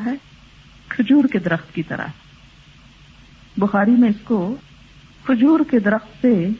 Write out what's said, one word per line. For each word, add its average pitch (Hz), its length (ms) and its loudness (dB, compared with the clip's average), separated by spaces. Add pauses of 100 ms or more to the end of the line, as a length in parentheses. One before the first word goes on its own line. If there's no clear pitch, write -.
ہے؟ 240 60 -4 (760)
کھجور 269 360 2
کے 240 160 0
درخت 165 360 -6
کی 165 80 -4
طرح۔ - 220 -8 (1500)
بخاری 202 340 0
میں 240 180 4
اس 208 140 -4
کو 214 320 -4 (680)
کھجور 269 360 2 (100)
کے 247 100 2
درخت 208 420 -4
سے 196 260 2 (120)